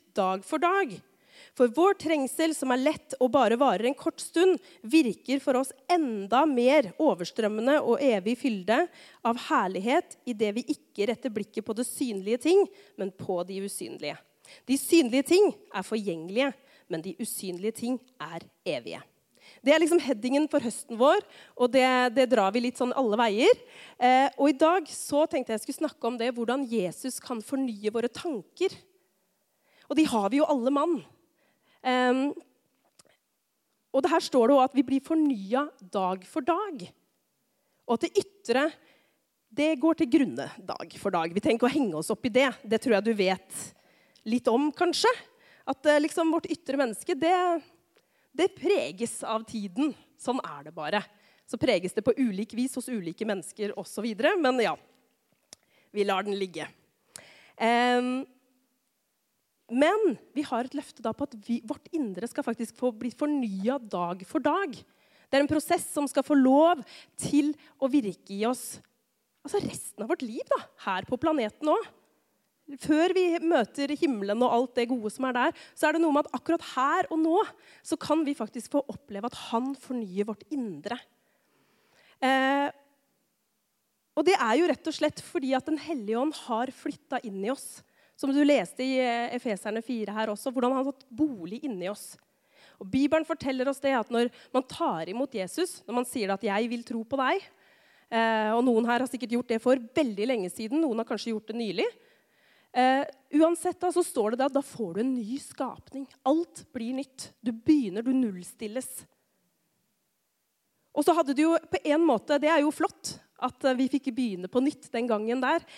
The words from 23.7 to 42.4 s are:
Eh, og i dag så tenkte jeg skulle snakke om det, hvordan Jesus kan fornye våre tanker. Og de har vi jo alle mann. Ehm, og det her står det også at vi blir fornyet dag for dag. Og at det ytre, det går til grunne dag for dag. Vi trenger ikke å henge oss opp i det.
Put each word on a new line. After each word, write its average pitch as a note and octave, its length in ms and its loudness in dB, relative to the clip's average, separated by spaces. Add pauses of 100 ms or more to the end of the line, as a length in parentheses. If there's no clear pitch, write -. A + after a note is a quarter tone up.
Eh, B3+ 320 4 (100)
og C#4+ 140 4
i C4+ 80 2
dag E4 320 4
så - 360 0
tenkte C4 280 -4
jeg G#3+ 80 -6
skulle D4 240 -6
snakke - 200 -6
om A#3+ 120 -4
det, A#3 160 -2
hvordan A#3+ 320 -2
Jesus A3+ 560 -4
kan A#3 180 -8
fornye A3 500 -4
våre A#3 200 -4
tanker. - 640 -6 (1120)
Og C#4+ 100 -4
de D#4+ 100 6
har G#3 240 2
vi C#4+ 100 4
jo D#4 100 2
alle C4 200 2
mann. D4 260 2 (840)
Ehm, B3+ 460 2 (1700)
og C4+ 80 4
det D#4 80 2
her E4 160 2
står A#3+ 240 4
det C#4+ 60 8
også C4 100 6
at - 100 -6
vi C4+ 140 2
blir C4+ 160 -2
fornyet C4+ 880 -2
dag F#3 320 -2
for D4 180 -6
dag. E4+ 380 -2 (1040)
Og A#3 80 2
at - 100 -2
det - 200 0
ytre, C4 420 0 (800)
det D4 320 0
går D#4+ 240 2
til A#3+ 80 0
grunne G#3+ 480 2
dag - 400 -12
for F#3+ 160 -2
dag. E3+ 180 0
Vi G3+ 100 -2
trenger A3+ 200 2
ikke B3 80 4
å C#4 80 -2
henge F#3+ 240 0
oss - 100 -6
opp B3 160 -4
i G#3 60 -4
det. C4 160 4 (160)